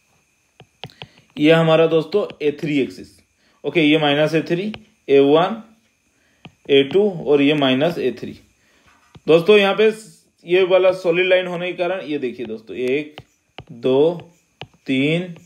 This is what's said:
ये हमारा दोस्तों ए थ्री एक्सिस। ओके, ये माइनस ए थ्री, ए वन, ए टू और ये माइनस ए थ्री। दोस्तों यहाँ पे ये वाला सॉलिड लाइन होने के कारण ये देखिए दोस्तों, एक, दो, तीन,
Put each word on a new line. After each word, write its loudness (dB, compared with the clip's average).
ये 4
हमारा 4
दोस्तों -2
ए -2
थ्री -4
एक्सिस। -6
ओके, -2
ये 4
माइनस 0
ए 0
थ्री, -6
ए 4
वन, 2
ए 4
टू 0
और 2
ये 2
माइनस 0
ए -2
थ्री। -14
दोस्तों 4
यहाँ 2
पे 2
ये 2
वाला 4
सॉलिड -2
लाइन 2
होने -8
के -10
कारण -6
ये -6
देखिए -8
दोस्तों, -14
एक, -6
दो, -2
तीन, -4